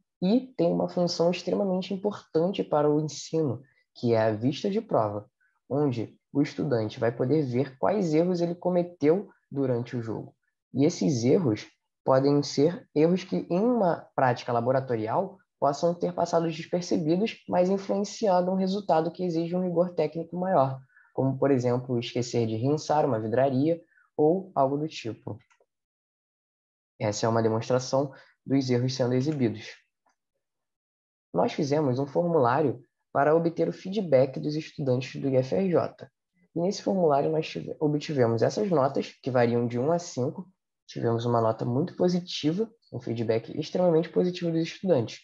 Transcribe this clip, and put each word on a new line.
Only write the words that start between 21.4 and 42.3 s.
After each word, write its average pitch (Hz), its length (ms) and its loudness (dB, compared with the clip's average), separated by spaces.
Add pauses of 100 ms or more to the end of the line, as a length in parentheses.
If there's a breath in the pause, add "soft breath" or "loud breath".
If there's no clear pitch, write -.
exemplo, 123 480 0
esquecer 117 480 -2
de 113 80 -2
rinçar 147 500 0
uma 120 140 0
vidraria 131 640 0 (360 soft breath)
ou 170 360 2
algo 139 240 2
do 151 100 -4
tipo. 110 520 -10 (1600)
Essa 107 260 -2
é 113 40 4
uma 113 120 2
demonstração 127 720 0 (340 loud breath)
dos 131 240 0
erros 127 240 0
sendo 123 200 0
exibidos. 127 540 -2 (1700)
Nós 240 200 0
fizemos 143 440 0
um 139 80 0
formulário 147 800 2 (300)
para 147 220 4
obter 170 340 0
o 170 40 -6
feedback 165 640 0
dos 151 160 -4
estudantes 139 640 -4
do 139 80 -2
I 131 80 2
F 127 180 0
R 190 160 0
J. 117 380 -2 (460)
E 160 40 -2
nesse 185 240 -2
formulário 156 480 2
nós 156 160 -2
tive-, - 320 -10
obtivemos 143 640 2
essas 190 280 0
notas, 131 520 0
que 131 100 -4
variam 120 340 2
de 120 140 -2
um 139 120 0
a 175 60 0
cinco. 170 500 -6 (380)
Tivemos 117 400 -2
uma 120 160 2
nota 113 220 0
muito 127 320 -2
positiva, 180 720 -2 (220)